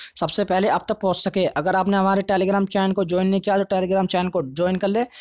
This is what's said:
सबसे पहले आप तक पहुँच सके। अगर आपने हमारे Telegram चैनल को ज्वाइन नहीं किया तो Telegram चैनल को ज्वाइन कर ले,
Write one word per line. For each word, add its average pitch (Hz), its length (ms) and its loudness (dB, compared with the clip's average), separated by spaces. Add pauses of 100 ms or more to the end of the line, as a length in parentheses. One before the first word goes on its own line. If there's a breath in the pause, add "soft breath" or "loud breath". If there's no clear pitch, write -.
(200 loud breath)
सबसे 170 240 -2
पहले 190 260 0
आप 170 200 0
तक 208 100 -4
पहुँच 180 180 0
सके। 185 280 0
अगर 180 300 0
आपने 196 220 2
हमारे 196 240 2
Telegram 196 460 0
चैनल 190 240 0
को 190 140 0
ज्वाइन 180 220 0
नहीं 190 140 2
किया 196 220 2
तो 196 120 -2
Telegram 185 320 0
चैनल 180 220 0
को 175 140 -2
ज्वाइन 170 320 -2
कर 196 120 -2
ले, 220 180 0 (160 loud breath)